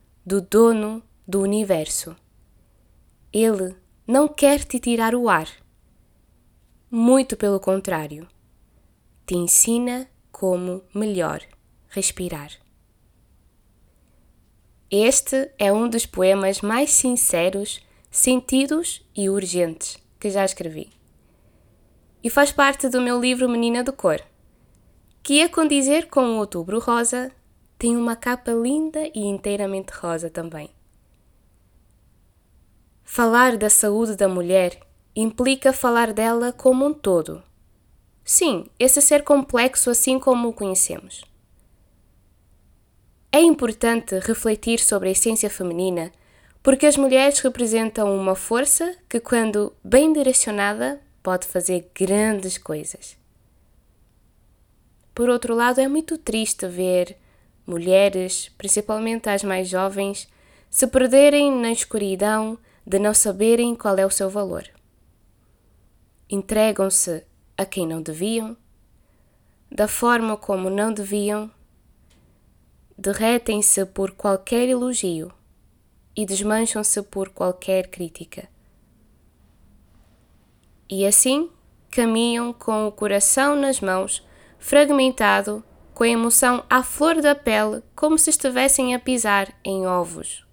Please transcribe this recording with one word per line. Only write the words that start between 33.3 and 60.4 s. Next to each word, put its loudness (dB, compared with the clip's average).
da 0
saúde 2
da 2
mulher 0
implica 0
falar 0
dela -2
como 2
um -2
todo. -2
Sim, 0
esse 4
ser 4
complexo 2
assim 0
como 0
o -4
conhecemos. -6
É 6
importante 2
refletir -2
sobre 0
a 0
essência 0
feminina, -4
porque 4
as 6
mulheres 4
representam 0
uma 0
força -2
que, -4
quando -2
bem 6
direcionada, 0
pode -4
fazer -4
grandes 0
coisas. -12
Por 0
outro -2
lado, 2
é 2
muito -4
triste -4
ver -2
mulheres, 0
principalmente -4
as 0
mais -4
jovens, -4